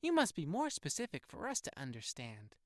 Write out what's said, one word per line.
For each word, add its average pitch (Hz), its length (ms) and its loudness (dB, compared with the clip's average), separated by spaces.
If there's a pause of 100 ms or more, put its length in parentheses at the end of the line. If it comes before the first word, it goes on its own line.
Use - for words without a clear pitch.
You 339 120 4
must 311 200 8
be 160 120 -2
more 226 240 0
specific - 580 -4
for - 200 -8
us 262 140 -2
to - 180 -10
understand 117 760 -8 (100)